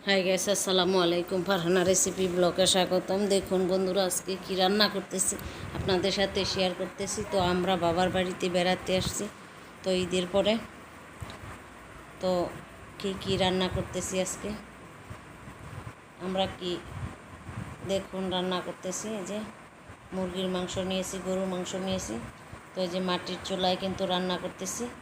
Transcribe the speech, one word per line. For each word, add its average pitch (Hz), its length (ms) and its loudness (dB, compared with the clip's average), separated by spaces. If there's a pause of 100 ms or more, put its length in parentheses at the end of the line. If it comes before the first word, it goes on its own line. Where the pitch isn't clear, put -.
(100)
হাই 196 180 6
গাইস, 185 260 2
আসসালামু 185 500 4
আলাইকুম। 175 440 2
ফারহানা 180 420 4
রেসিপি 185 340 2 (120)
ব্লগে 180 380 4
স্বাগতম। 185 460 2 (140)
দেখুন 190 260 2 (100)
বন্ধুরা, 190 400 2
আজকে - 220 -2 (120)
কি - 80 -4 (100)
রান্না 202 320 6
করতেছি 190 400 -2 (420)
আপনাদের 185 420 2
সাথে 196 220 2 (120)
শেয়ার 185 280 2
করতেছি। 190 400 -4 (120)
তো 202 60 4 (140)
আমরা 185 220 4 (100)
বাবার 175 320 4
বাড়িতে 185 300 0 (100)
বেড়াতে 180 440 2
আসছি, - 240 -2 (580)
তো 190 60 -2 (140)
ঈদের 180 320 2
পরে। 202 180 6 (1700)
তো 185 80 2 (680)
কি 196 120 -2 (120)
কি 190 100 0 (100)
রান্না 185 340 4
করতেছি 180 380 -2 (100)
আজকে - 260 -6 (1700)
আমরা, 190 200 2 (140)
কি 180 120 -2 (1200)
দেখুন 190 300 -2 (120)
রান্না 180 320 0
করতেছি। 180 400 -6 (120)
এই 185 120 -6
যে 208 80 -4 (760)
মুরগির 185 400 -2
মাংস 180 200 -2 (160)
নিয়েছি, 190 260 -2 (100)
গরুর 190 280 0
মাংস 180 160 -4 (160)
নিয়েছি। 190 280 -2 (580)
তো 185 120 -6
এই 175 100 -2
যে 185 140 0
মাটির 180 400 -2
চুলায় 185 340 2
কিন্তু 190 200 -2 (100)
রান্না 180 320 2
করতেছি। 185 400 -6 (180)